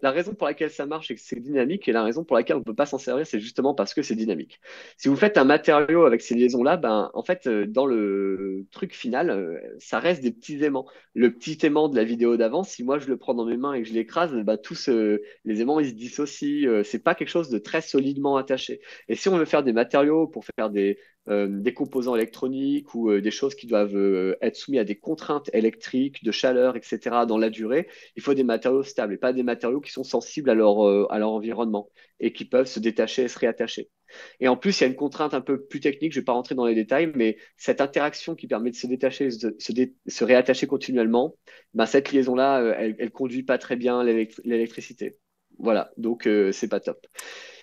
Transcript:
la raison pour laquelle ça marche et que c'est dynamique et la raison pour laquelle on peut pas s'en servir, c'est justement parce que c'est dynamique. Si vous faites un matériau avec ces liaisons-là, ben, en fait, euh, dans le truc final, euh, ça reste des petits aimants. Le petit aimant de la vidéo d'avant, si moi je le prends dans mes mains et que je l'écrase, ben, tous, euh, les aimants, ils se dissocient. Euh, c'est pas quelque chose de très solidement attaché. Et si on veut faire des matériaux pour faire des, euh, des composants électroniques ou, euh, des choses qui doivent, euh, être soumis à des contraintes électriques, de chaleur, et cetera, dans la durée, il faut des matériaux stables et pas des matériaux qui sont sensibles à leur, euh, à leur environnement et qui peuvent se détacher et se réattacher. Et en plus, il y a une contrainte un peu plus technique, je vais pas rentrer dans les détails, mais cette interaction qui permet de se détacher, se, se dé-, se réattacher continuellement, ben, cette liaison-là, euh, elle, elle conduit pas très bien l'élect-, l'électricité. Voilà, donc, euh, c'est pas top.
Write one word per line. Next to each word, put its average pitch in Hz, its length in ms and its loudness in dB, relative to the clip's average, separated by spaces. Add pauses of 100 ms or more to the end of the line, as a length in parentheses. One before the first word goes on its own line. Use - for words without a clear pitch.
la 135 80 2
raison 175 240 -4
pour - 100 -4
laquelle 151 240 -2
ça 147 160 -8
marche 156 240 -8
et 123 60 -8
que - 60 -16
c'est - 180 -10
dynamique 139 480 -2
et 131 40 4
la 113 120 2
raison 117 200 -2
pour 135 120 0
laquelle 147 220 2
on 127 40 -4
peut 110 140 -8
pas 143 100 0
s'en 135 140 -4
servir, 131 260 -4
c'est 120 140 -4
justement 127 340 -2
parce 101 220 -2
que 147 80 0
c'est 135 100 -4
dynamique. 110 460 -4 (380)
Si - 100 -6
vous 139 80 4
faites 208 240 4
un 135 60 8
matériau 156 600 6
avec 117 160 6
ces - 140 -4
liaisons-là, 123 420 4
ben, 110 380 0
en 117 80 -4
fait, 180 240 -4
euh, 107 180 0
dans 120 220 0
le 98 800 -2
truc - 240 -10
final, 131 380 -2
euh, 90 260 -4 (220)
ça - 180 -4
reste 156 240 0
des 123 100 0
petits 147 320 -8
aimants. 135 220 0 (300)
Le 120 180 4
petit 156 320 -10
aimant 151 240 2
de 139 60 -2
la 110 80 4
vidéo 117 340 2
d'avant, 113 260 0
si - 200 -12
moi 135 160 -2
je 131 80 -12
le 127 100 -2
prends - 160 -4
dans 120 120 -4
mes 117 120 -2
mains 139 160 -4
et 127 80 -4
que 110 80 -8
je 113 60 -6
l'écrase, 147 360 -2
ben, 110 260 -2
tous, - 300 -14
euh, 107 320 2 (240)
les 110 180 -2
aimants, 143 180 2
ils 143 100 0
se 113 60 -10
dissocient. 143 760 -4
Euh, 107 140 4
c'est 110 200 -6
pas 165 120 2
quelque - 140 -6
chose 170 200 -2
de 117 80 -2
très 160 240 -6
solidement 139 560 0
attaché. 131 440 -4 (260)
Et 113 80 -2
si - 120 -4
on 190 100 4
veut 160 80 2
faire 151 180 2
des 127 100 2
matériaux 147 540 4
pour 120 180 -12 (100)
faire 110 140 -2
des, 101 300 0 (300)
euh, 101 200 0
des 101 240 -2
composants 127 420 -2
électroniques 135 800 -2
ou, 117 160 0
euh, 101 120 4
des 107 100 -2
choses 139 240 -4
qui - 100 -18
doivent, 104 300 0
euh, 95 460 2
être 113 140 -2
soumis 139 220 -4
à 113 60 4
des 101 160 -6
contraintes 151 520 -6
électriques, 127 720 -2
de 113 80 -2
chaleur, 127 460 2
et 110 60 -10
cetera, 117 420 0
dans 110 140 2
la 110 100 2
durée, 110 220 -6 (460)
il 113 40 -10
faut 143 120 2
des 135 100 4
matériaux 123 400 2
stables 110 300 -4
et 95 40 -4
pas 127 140 0
des 127 120 0
matériaux 123 360 -2
qui - 140 -12
sont 131 100 -8
sensibles 131 460 -2
à 113 60 6
leur, 107 300 6
euh, 101 240 6
à 107 100 -2
leur 107 120 0
environnement 107 580 -4 (300)
et 117 140 -2
qui - 100 -12
peuvent 127 240 2
se 113 140 -8
détacher 113 420 0
et 123 60 0
se - 100 -14
réattacher. - 500 -2 (520)
Et 127 80 4
en 123 80 4
plus, 196 200 0
il - 60 2
y - 0 -
a 131 40 6
une 131 100 -4
contrainte 143 360 -4
un 135 60 -2
peu 135 240 -4
plus - 160 -10
technique, 151 320 -2
je 143 80 -4
vais - 60 -4
pas 127 80 2
rentrer 123 200 -4
dans 127 120 0
les 117 100 2
détails, 139 400 0
mais 113 220 2 (180)
cette - 240 -2
interaction 143 560 -2
qui 127 120 -14
permet 120 240 -2
de 120 40 -8
se 123 120 -8
détacher, 131 440 0
se, 110 260 -6
se - 140 -8
dé-, 127 220 0 (120)
se - 200 -4
réattacher 127 420 4
continuellement, 127 680 0 (360)
ben, 113 120 0
cette 135 260 2
liaison-là, 131 500 2
euh, 113 160 2
elle, 110 220 -2
elle 117 120 -6
conduit 131 320 -6
pas 127 140 0
très 123 200 -6
bien 123 260 0
l'élect-, 113 400 0
l'électricité. 113 760 -4 (400)
Voilà, 104 380 0
donc, 117 320 -4
euh, 104 240 4
c'est 107 160 -6
pas 101 140 -4
top. - 260 -10 (560)